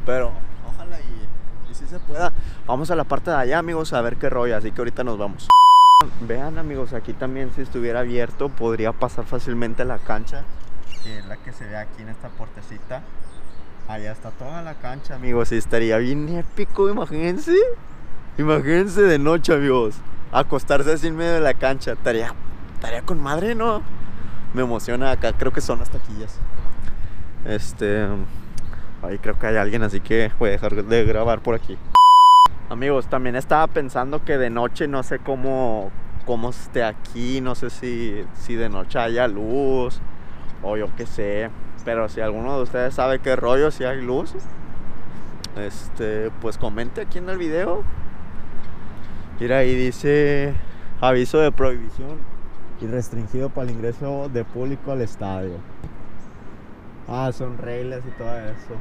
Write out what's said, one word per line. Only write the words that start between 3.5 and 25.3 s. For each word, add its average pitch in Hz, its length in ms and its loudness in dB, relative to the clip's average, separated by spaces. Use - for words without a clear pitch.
amigos, 165 340 -4
a 127 100 0
ver 117 140 -2
qué 139 120 0
rollo. 120 280 0
Así 107 160 2
que - 80 -2
ahorita 120 240 -2
nos 113 140 -4
vamos. 101 300 -6
Vean, 131 380 0
amigos, 139 340 0
aquí 117 200 -2
también 131 420 -2
si 135 80 2
estuviera 120 380 -2
abierto 120 480 0
podría 113 440 0
pasar - 340 -2
fácilmente 120 580 0
la 123 140 0
cancha, 110 460 2
que 107 160 0
es - 80 -6
la 107 100 -8
que - 160 -12
se 113 140 -10
ve 104 100 -10
aquí 107 260 -10
en 110 60 -14
esta 110 200 -10
puertecita. 113 760 -8
Allá 131 260 -6
está 113 180 -10
toda 156 320 -8
la 156 120 -10
cancha, 131 420 -4
amigos, 120 360 4
y 113 40 0
estaría 113 420 2
bien 139 300 -2
épico, 196 600 2
imagínense. 180 680 -2
Imagínense 156 640 0
de 170 160 4
noche, 165 340 2
amigos, 127 440 2
acostarse 139 600 2
así 160 160 0
en 160 80 -4
medio 170 180 0
de 165 60 2
la 135 140 4
cancha. 135 380 0
Estaría, 117 400 -2
estaría - 280 -2
con 165 180 2
madre, 165 340 -2
¿no? 226 280 0
Me 127 80 0
emociona 120 480 0
acá, 120 220 2